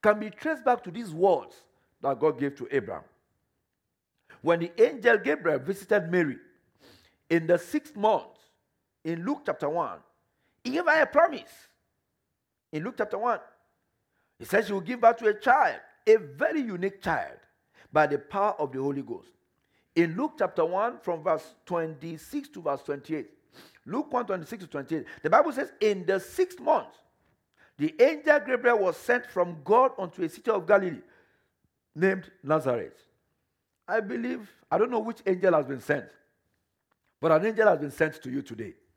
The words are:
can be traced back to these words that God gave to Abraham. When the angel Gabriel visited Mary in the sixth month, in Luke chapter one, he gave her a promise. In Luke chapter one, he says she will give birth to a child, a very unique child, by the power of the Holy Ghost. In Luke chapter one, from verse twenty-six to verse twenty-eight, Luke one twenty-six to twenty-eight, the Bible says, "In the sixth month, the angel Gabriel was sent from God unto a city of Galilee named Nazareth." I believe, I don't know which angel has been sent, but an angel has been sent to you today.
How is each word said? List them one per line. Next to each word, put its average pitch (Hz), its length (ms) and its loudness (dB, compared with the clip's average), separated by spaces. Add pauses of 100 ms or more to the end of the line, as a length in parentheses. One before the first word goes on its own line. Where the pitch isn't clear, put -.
can - 200 4
be 214 100 -10
traced 302 340 -6
back 247 200 2
to 180 80 -12
these 208 200 -12
words 160 520 0 (360)
that 135 200 -2
God 151 180 0
gave 139 180 -4
to 123 140 -12
Abraham. 101 340 -4 (1400)
When 170 200 0
the 170 220 2
angel 233 340 4
Gabriel 156 420 -2
visited 180 520 -2
Mary 165 280 0 (920)
in 165 160 2
the 170 100 4
sixth - 400 -6
month, 202 380 0 (720)
in 165 200 -6
Luke 277 220 -4
chapter 151 220 -4
one, 147 300 -4 (640)
he 247 80 -6
gave 339 160 -2
her 311 160 4
a 285 40 2
promise. - 440 0 (1200)
In 156 100 -6
Luke 233 160 -10
chapter 208 200 -4
one, 226 200 0 (1000)
he - 60 -16
says 202 220 0
she 202 60 -6
will 196 80 -2
give 233 200 -6
birth 233 180 6
to 233 100 0
a 214 60 2
child, 233 460 2 (260)
a 220 100 8
very 208 440 -2
unique 196 420 -4
child, 101 340 -4 (560)
by 151 140 6
the 143 120 -2
power 202 400 -2
of 143 140 -4
the 131 80 -6
Holy 139 220 -4
Ghost. 117 260 -14 (680)
In 170 220 2
Luke 294 220 -4
chapter 180 260 0
one, 196 340 -2
from 170 240 -6
verse 160 320 -2 (100)
twenty-six 160 840 -8
to - 120 -16
verse 143 220 -4
twenty-eight, 143 460 -8 (580)
Luke 262 260 -6
one 247 140 -2
twenty-six 190 380 -8
to 156 40 -20
twenty-eight, 147 380 -6 (160)
the 156 80 0
Bible 294 220 6
says, 254 280 -6
"In 202 240 2
the 190 140 0
sixth 359 400 -4
month, - 380 0 (840)
the 156 220 -2
angel 294 400 4
Gabriel 247 380 2
was 185 180 0
sent - 300 -2
from 175 360 -2
God 247 340 4
unto 185 280 -6
a 156 40 -4
city - 220 -8
of 190 160 0
Galilee 185 360 2 (920)
named 190 340 0 (140)
Nazareth." 135 640 -2 (800)
I 220 140 -2
believe, 233 500 -8 (200)
I 160 80 0
don't 240 120 2
know 240 80 -2
which 226 280 -6
angel 185 280 2
has 147 120 2
been 131 140 -8
sent, 143 260 -4 (1120)
but 165 100 2
an 160 160 4
angel 220 220 4
has 170 100 4
been 139 140 -6
sent 156 300 -2
to 127 80 -10
you 135 120 -6
today. 110 320 -12 (220)